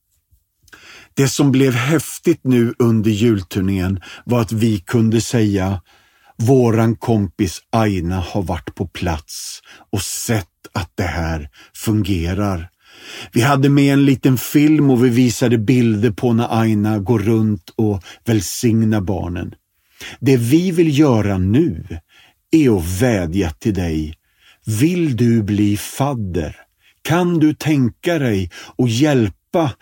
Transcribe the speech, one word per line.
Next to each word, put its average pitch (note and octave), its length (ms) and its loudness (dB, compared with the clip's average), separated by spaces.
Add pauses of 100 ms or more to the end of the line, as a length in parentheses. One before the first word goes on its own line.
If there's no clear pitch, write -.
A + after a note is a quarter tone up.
(1160)
Det C3+ 140 2
som C#3+ 240 2
blev C3 200 4
häftigt C#3+ 720 -2
nu B2 340 2
under A2+ 320 2
julturnén G2 920 0 (240)
var A#2+ 160 0
att A2 120 -2
vi A2 260 0
kunde A2+ 420 0
säga: G2 640 -2 (540)
"Våran A#2 600 2
kompis G2+ 640 -2 (100)
Aina F#2 500 -2
har G2 220 -6
varit E2+ 320 -8
på F#2+ 120 -8
plats - 760 -10 (320)
och G2+ 100 -4
sett - 440 -6 (260)
att F2+ 220 -8
det - 80 -6
här D#2+ 480 -6 (240)
fungerar." F#2 960 -2 (640)
Vi - 80 0
hade C#3 280 2
med C#3 240 4
en C#3 120 4
liten C3+ 340 2
film D3 520 4
och B2 140 4
vi C3 40 4
visade A#2+ 500 2
bilder A#2 520 2
på B2 220 -2
när A2+ 280 0
Aina A2 380 0
går G#2+ 200 0
runt G#2+ 580 0
och G#2 260 -2 (220)
välsignar A2 760 0
barnen. F2+ 540 -6 (680)
Det B2+ 160 4
vi D3+ 340 2
vill D#3+ 280 2
göra A2 400 2
nu F#2+ 480 0 (640)
är C3 280 4
att F2+ 220 -4
vädja F#2+ 500 0
till G#2+ 240 -4
dig. D#2+ 400 -4 (520)
Vill D3+ 500 0
du A#2 260 2
bli G#2 340 0
fadder? G#2 800 -6 (460)
Kan F3 360 0
du D#3 160 2
tänka D#3 640 -2
dig G2+ 320 -2 (280)
att B2 120 0
hjälpa C3 800 0 (120)